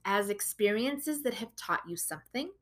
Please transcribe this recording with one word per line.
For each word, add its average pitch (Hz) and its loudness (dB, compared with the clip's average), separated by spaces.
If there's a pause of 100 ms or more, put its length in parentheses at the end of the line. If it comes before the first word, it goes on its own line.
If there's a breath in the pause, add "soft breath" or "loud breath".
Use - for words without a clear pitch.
as 202 4
experiences 247 2
that 240 0
have 226 -8
taught - -2
you 170 -6
something. 240 -6 (100)